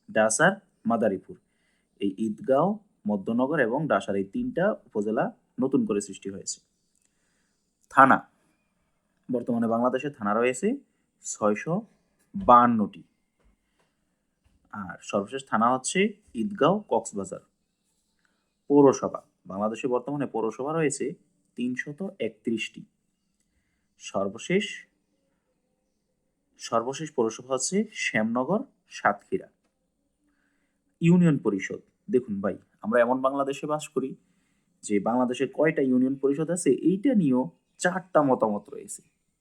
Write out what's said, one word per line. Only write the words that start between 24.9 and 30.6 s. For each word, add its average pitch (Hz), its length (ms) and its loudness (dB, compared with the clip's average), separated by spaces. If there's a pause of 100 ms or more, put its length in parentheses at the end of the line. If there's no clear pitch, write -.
সর্বশেষ 135 520 -4
পৌরসভা 120 420 -2
হচ্ছে 131 240 -2 (160)
শ্যামনগর 127 680 -2 (280)
সাতক্ষীরা। - 580 -4 (1500)